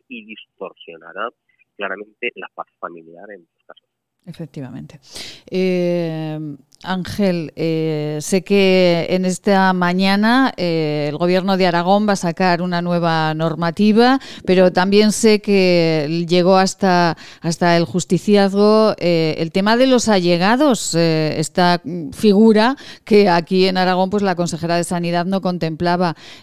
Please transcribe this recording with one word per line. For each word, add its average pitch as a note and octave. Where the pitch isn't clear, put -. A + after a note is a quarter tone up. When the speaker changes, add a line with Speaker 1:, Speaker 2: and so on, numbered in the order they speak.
Speaker 1:
y A#2
distorsionará F2
claramente G#2
la F#2
paz -
familiar E2+
en G2
muchos -
casos. -
Speaker 2:
Efectivamente. D3+
Eh, F3
Ángel, F3+
eh, D#3
sé F#3
que F#3
en F#3
esta F#3+
mañana, G3
eh, D#3
el D3
Gobierno F3+
de F#3
Aragón F3+
va G3+
a F#3+
sacar F3
una F3
nueva E3
normativa, G3+
pero F#3
también G3
sé G#3+
que E3+
llegó F3+
hasta, F3+
hasta E3+
el E3+
justiciazgo, G3+
eh, D#3+
el E3
tema G3+
de B3+
los B3
allegados, G3
eh, D#3+
esta F3
figura A3
que G3+
aquí F3+
en F#3
Aragón, F#3
pues, G3+
la F#3+
consejera E3+
de F3
Sanidad F3
no F#3+
contemplaba. F3